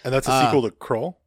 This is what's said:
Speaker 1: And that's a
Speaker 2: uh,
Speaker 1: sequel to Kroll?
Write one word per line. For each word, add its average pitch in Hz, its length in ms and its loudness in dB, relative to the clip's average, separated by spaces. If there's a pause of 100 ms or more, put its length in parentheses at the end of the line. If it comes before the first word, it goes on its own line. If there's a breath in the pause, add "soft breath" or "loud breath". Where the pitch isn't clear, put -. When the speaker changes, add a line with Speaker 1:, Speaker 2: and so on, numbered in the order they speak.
Speaker 1:
And 127 80 -6
that's 131 160 0
a 131 40 2
Speaker 2:
uh, 131 120 4
Speaker 1:
sequel 123 180 2
to 110 80 -2
Kroll? 131 560 -6